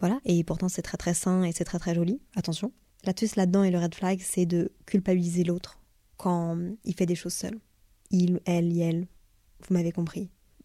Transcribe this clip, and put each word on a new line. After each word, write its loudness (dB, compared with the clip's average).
voilà. 2
Et 4
pourtant, -2
c'est -4
très -8
très -2
sain 0
et 0
c'est -4
très -4
très -2
joli. 0
Attention. -4
La 0
twist -2
là-dedans 4
et 4
le 2
red -2
flag, -2
c'est 0
de 0
culpabiliser 2
l'autre -4
quand -2
il -4
fait 0
des 0
choses -6
seul. -8
Il, 4
elle, 2
y 0
elle. 0
Vous 2
m'avez 0
compris. -6